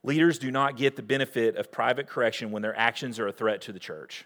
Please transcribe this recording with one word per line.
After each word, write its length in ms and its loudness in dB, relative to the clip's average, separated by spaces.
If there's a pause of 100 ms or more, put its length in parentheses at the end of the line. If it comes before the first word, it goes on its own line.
Leaders 360 4
do 120 -4
not 260 2
get 200 2
the 60 -10
benefit 540 0
of 140 -4
private 360 0
correction 440 -2
when 120 -6
their 160 -4
actions 400 0
are 80 -2
a 60 -4
threat 300 0
to 100 -12
the 60 -14
church. 480 -14